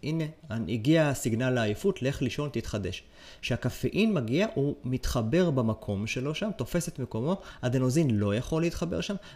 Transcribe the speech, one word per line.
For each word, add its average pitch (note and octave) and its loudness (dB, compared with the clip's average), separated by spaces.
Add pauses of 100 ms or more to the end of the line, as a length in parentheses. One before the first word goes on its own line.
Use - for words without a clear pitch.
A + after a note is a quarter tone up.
"הנה, D#3+ -2 (260)
הגיע A#2 2
הסיגנל B2 0
לעייפות, B2 0
לך C#3 0
לישון, C#3+ -2
תתחדש." G#2 -4 (380)
כשהקפאין C#3+ 0
מגיע, C#3 2
הוא C#3+ 0
מתחבר B2+ 2
במקום A2 0
שלו C#3 -4
שם, G#3 -4
תופס - -2
את - -10
מקומו, C3+ -2 (200)
אדנוזין C3 4
לא G2+ 4
יכול D#3+ 0
להתחבר E3+ -2
שם, G3 -4 (220)